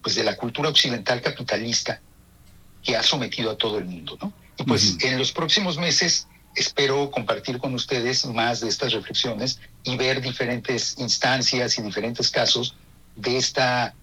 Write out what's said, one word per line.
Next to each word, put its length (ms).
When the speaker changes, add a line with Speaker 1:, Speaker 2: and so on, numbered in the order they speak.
Speaker 1:
pues, 140
de 80
la 120
cultura 320
occidental 540
capitalista 760
que 140
ha 80
sometido 480
a 40
todo 220
el 60
mundo, 360
¿no? 120
Y 80
pues, 320
Speaker 2:
Ujú. 100
Speaker 1:
en 120
los 120
próximos 480
meses 480
espero 560
compartir 460
con 160
ustedes 520
más 340
de 80
estas 240
reflexiones 680
y 120
ver 240
diferentes 800
instancias 800
y 40
diferentes 480
casos 440
de 220
esta 680